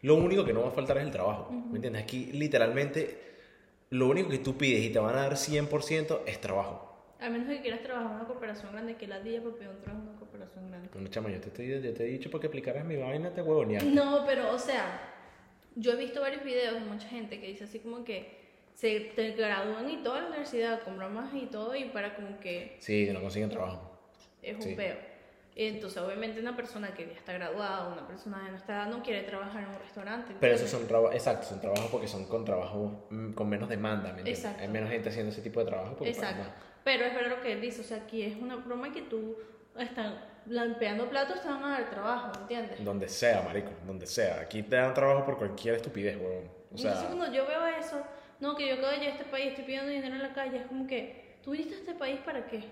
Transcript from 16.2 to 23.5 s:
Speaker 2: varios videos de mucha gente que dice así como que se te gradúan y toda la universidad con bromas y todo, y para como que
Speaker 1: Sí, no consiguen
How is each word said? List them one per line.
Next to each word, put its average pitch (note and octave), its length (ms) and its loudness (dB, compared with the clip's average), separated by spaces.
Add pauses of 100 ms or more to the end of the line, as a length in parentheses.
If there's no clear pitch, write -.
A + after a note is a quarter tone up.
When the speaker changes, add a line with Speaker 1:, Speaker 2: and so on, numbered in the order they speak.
Speaker 2:
varios C#4 220 0
videos B3 320 2
de A3+ 60 -2
mucha G#3 260 -6
gente A3+ 320 -8
que G3+ 80 -10
dice G3+ 160 -10
así G#3 160 -10
como A#3 240 -8
que G#3 340 -8 (420)
se G#3+ 220 4 (160)
te A3 160 2
gradúan G#3+ 580 2
y D#4 140 -2
toda B3+ 180 0
la F4 60 -4
universidad A#3 560 0
con F#3+ 140 -8
bromas G#3+ 360 -6
y C4 140 -2
todo, A3+ 280 -4
y C#4 100 -2
para G#3 300 -4
como G3 240 -8
que F3 400 -6
Speaker 1:
Sí, G#2 320 4
no F#2 100 -2
consiguen G2+ 280 0